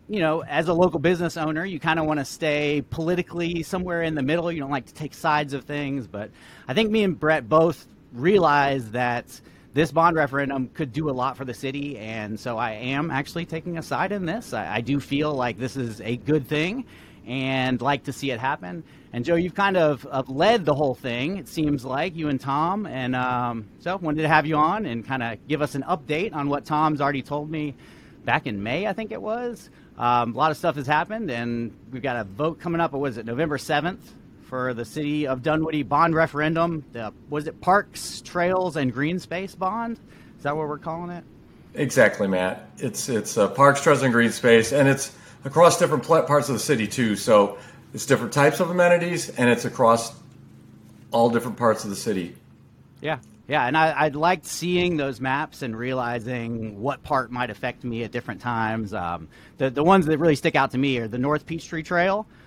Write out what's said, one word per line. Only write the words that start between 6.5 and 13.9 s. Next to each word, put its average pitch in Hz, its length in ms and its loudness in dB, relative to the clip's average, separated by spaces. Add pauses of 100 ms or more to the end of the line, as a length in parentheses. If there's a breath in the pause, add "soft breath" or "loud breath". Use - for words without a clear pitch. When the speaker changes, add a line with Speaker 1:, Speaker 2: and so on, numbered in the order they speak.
Speaker 1:
I 131 80 -2
think 214 160 2
me 220 120 4
and 170 160 0
Brett 151 300 2
both 160 380 4 (260)
realize 143 800 4
that 120 340 -2 (480 soft breath)
this 151 180 2
bond 165 240 4
referendum 135 580 0
could 135 200 -6
do 156 160 -2
a - 20 0
lot 127 240 -2
for 135 80 -8
the 123 100 -8
city, 143 440 -8
and 107 420 -8
so 117 180 -6
I 117 140 -2
am 135 400 -4
actually 143 340 -4
taking 165 320 -8
a 156 60 -8
side 165 300 -2